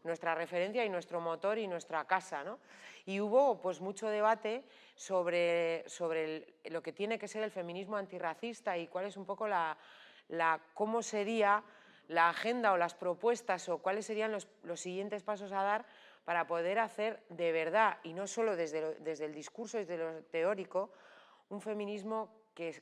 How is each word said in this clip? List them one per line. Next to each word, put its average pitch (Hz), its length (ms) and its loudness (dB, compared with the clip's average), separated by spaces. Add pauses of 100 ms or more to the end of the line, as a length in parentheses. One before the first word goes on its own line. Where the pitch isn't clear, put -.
nuestra 165 300 0
referencia 185 500 0
y 214 40 0
nuestro 175 320 -2
motor 170 380 0
y 214 80 -2
nuestra 160 400 -4
casa, 175 380 0
¿no? 208 160 -10 (440)
Y 196 140 -4
hubo, 220 420 4
pues, 170 200 -4
mucho 196 260 -6
debate 214 580 2 (300)
sobre, 170 960 2
sobre 160 360 -2
el, 156 300 -8 (180)
lo 160 120 -4
que 160 80 -6
tiene 208 260 -2
que 214 80 -8
ser 214 160 -4
el 214 80 -2
feminismo 185 460 -6
antirracista 185 800 -4
y 170 80 -4
cuál 185 200 -4
es 196 100 -8
un 190 100 -10
poco 202 220 -4
la, 165 280 0 (520)
la, 160 320 2 (140)
cómo 220 280 0
sería 208 640 2 (420)
la 165 220 6
agenda 220 440 2
o 180 40 6
las 170 180 2
propuestas 185 760 0
o 165 100 2
cuáles 196 280 0
serían 220 240 0
los, 202 160 -4 (160)
los 165 160 -6
siguientes 196 460 -4
pasos 202 260 -4
a 196 120 0
dar 214 220 2 (400)
para 170 220 2
poder 170 320 2
hacer 214 420 0 (100)
de 170 200 0
verdad, 165 540 4
y 165 80 -8
no 190 160 -4
solo 220 260 0
desde 160 260 -2
lo, 156 200 -2
desde 151 240 -4
el 151 100 -6
discurso, 214 440 -8
desde 175 200 -4
lo 160 320 -6
teórico, 185 600 0 (580)
un 202 120 -8
feminismo 214 720 -4 (240)
que, 165 280 -6